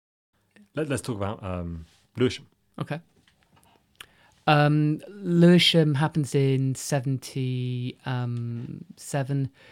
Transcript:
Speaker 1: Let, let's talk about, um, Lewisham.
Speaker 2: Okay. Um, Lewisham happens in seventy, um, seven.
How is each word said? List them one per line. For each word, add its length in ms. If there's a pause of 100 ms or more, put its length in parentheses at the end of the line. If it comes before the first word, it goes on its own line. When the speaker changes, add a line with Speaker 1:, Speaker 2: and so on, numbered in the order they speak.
(760)
Speaker 1:
Let, 140
let's 120
talk 140
about, 260
um, 440 (320)
Lewisham. 280 (320)
Speaker 2:
Okay. 220 (1500)
Um, 640
Lewisham 880
happens 400
in 400
seventy, 1200 (120)
um, 760 (120)
seven. 560 (200)